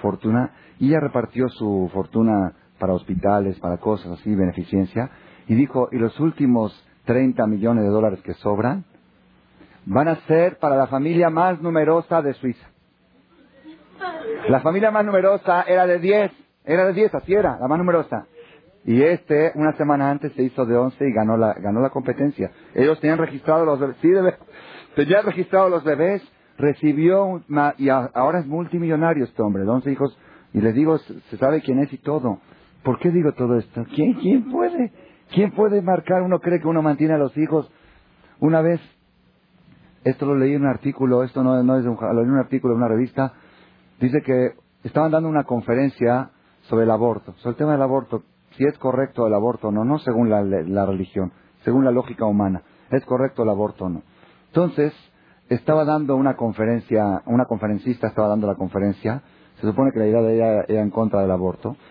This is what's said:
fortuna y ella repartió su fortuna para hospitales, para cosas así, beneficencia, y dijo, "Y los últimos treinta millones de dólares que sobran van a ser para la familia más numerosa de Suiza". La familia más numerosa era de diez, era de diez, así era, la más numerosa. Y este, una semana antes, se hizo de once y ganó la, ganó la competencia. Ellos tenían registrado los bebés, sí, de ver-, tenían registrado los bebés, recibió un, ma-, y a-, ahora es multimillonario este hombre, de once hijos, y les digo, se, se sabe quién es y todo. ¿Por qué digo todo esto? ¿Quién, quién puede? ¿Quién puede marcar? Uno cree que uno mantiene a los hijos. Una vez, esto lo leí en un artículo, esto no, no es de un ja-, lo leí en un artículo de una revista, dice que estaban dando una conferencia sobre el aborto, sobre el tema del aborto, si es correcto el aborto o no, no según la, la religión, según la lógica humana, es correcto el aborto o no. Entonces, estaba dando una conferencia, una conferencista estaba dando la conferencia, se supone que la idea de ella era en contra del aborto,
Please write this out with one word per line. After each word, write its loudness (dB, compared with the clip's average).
fortuna -2
y 2
ella 2
repartió -2
su -2
fortuna 0
para 0
hospitales, -2
para -6
cosas -4
así, -4
beneficencia, -2
y 2
dijo, 0
"Y -4
los -2
últimos 0
treinta 0
millones 0
de 0
dólares 0
que -12
sobran -2
van 2
a 0
ser 2
para 0
la 2
familia 0
más 0
numerosa 0
de -2
Suiza". -8
La 2
familia 0
más 0
numerosa 2
era 2
de 2
diez, 2
era 2
de 0
diez, 2
así -4
era, 2
la -2
más 0
numerosa. -2
Y 2
este, 2
una 0
semana 0
antes, -6
se -2
hizo -2
de 0
once -2
y 0
ganó 0
la, 2
ganó -2
la 0
competencia. -4
Ellos 2
tenían 0
registrado 0
los 0
bebés, -4
sí, 4
de 4
ver-, 2
tenían 2
registrado 2
los 0
bebés, 0
recibió 2
un, -4
ma-, 0
y 0
a-, 0
ahora 0
es -4
multimillonario -2
este -6
hombre, -2
de -2
once -2
hijos, -4
y 0
les 2
digo, 2
se, -18
se -16
sabe 0
quién -2
es -2
y -12
todo. -4
¿Por 0
qué 0
digo 2
todo 0
esto? -6
¿Quién, 2
quién 0
puede? -4
¿Quién 2
puede 0
marcar? 0
Uno 0
cree 0
que -4
uno 0
mantiene 0
a 2
los -2
hijos. -2
Una 4
vez, 2
esto -2
lo 0
leí 2
en -2
un 2
artículo, 0
esto -2
no, 2
no 4
es 0
de -2
un -4
ja-, -4
lo 2
leí 0
en 2
un 4
artículo 0
de 0
una 0
revista, -2
dice 0
que 0
estaban 0
dando 0
una 0
conferencia 0
sobre 0
el 4
aborto, -2
sobre -8
el -10
tema 0
del 0
aborto, -2
si -2
es -2
correcto -2
el 2
aborto -2
o -2
no, 0
no 0
según 0
la, 2
la -2
religión, -4
según 2
la 2
lógica -2
humana, 0
es 0
correcto -2
el 2
aborto -4
o -4
no. -8
Entonces, 0
estaba 2
dando 0
una 0
conferencia, -2
una 2
conferencista -4
estaba 0
dando 0
la 0
conferencia, -4
se -4
supone 0
que -4
la 2
idea 4
de 2
ella 0
era 0
en -2
contra 0
del 0
aborto, -4